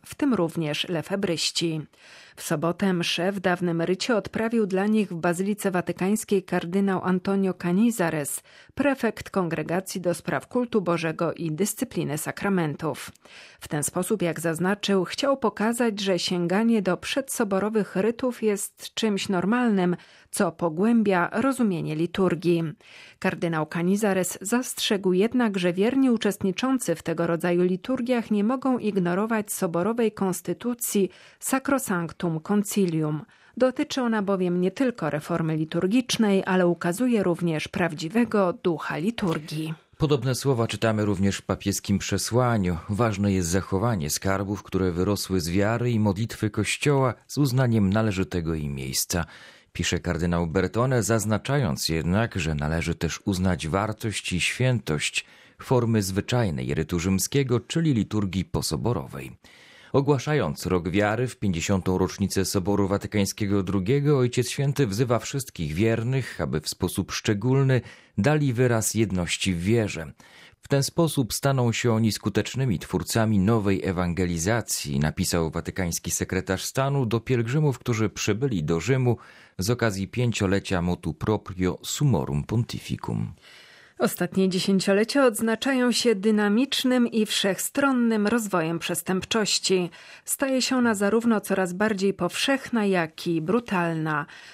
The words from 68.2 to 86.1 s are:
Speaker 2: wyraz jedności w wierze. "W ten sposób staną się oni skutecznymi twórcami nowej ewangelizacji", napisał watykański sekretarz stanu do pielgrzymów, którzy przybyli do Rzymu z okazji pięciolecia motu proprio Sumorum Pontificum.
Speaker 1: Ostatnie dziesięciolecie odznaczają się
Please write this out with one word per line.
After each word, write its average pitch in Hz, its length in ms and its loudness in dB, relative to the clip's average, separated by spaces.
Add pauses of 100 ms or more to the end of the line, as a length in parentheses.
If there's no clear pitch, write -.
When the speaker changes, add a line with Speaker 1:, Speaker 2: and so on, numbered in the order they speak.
Speaker 2:
wyraz 117 400 2
jedności 92 600 0
w 85 100 -2
wierze. 90 480 0 (500)
"W - 60 -20
ten 139 160 2
sposób 143 500 0
staną 127 380 2
się 117 220 0
oni 110 180 4
skutecznymi 107 680 -2
twórcami 107 600 0
nowej 101 460 2
ewangelizacji", 87 1120 -2
napisał 82 500 0
watykański 85 600 -4
sekretarz 92 520 -2
stanu 135 420 0
do 113 140 0
pielgrzymów, 127 600 0
którzy 110 300 0
przybyli 110 540 -2
do 82 160 0
Rzymu 123 380 2 (400)
z 92 120 -2
okazji 104 380 0
pięciolecia 98 760 0
motu 85 320 -2
proprio 92 680 -2
Sumorum 73 600 0
Pontificum. 57 920 -4 (640)
Speaker 1:
Ostatnie 190 500 0
dziesięciolecie 196 760 2
odznaczają 240 680 2
się 226 240 2